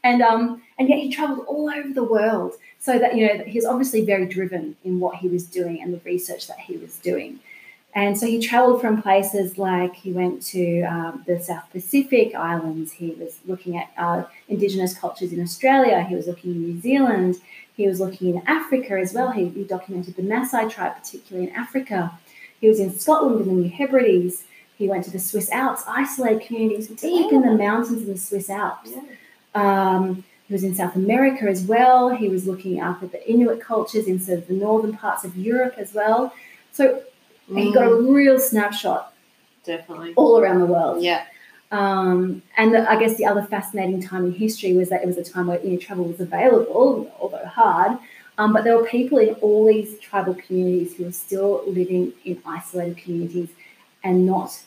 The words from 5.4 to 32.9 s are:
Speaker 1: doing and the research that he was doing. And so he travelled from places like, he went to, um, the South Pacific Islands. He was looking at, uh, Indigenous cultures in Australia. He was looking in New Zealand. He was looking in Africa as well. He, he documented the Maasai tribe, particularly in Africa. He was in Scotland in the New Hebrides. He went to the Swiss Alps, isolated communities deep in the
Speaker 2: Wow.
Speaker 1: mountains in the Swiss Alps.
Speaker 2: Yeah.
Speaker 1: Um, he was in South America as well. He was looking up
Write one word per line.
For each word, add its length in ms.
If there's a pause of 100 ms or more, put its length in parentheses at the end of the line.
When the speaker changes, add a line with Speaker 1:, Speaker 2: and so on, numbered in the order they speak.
Speaker 1:
doing 360
and 140
the 120
research 420
that 120
he 180
was 200
doing. 420 (560)
And 240
so 80
he 120
travelled 420
from 200
places 560
like, 380
he 160
went 360
to, 360
um, 440
the 120
South 320
Pacific 640
Islands. 580
He 180
was 260 (100)
looking 300
at, 200
uh, 260 (240)
Indigenous 480
cultures 380
in 80
Australia. 640
He 120
was 120
looking 240
in 120
New 180
Zealand. 580 (360)
He 120
was 120
looking 360
in 100
Africa 540
as 140
well. 180
He, 160
he 160
documented 540
the 40
Maasai 480
tribe, 320
particularly 480
in 60
Africa. 640 (420)
He 60
was 120
in 200
Scotland 420
in 60
the 60
New 160
Hebrides. 720 (340)
He 100
went 180
to 60
the 80
Swiss 300
Alps, 380
isolated 540
communities 480
deep 420
in 100
the 120
Speaker 2:
Wow. 40
Speaker 1:
mountains 460
in 100
the 60
Swiss 300
Alps. 420
Speaker 2:
Yeah. 100 (540)
Speaker 1:
Um, 680 (220)
he 60
was 100
in 120
South 200
America 500
as 180
well. 460
He 180
was 180
looking 360
up 200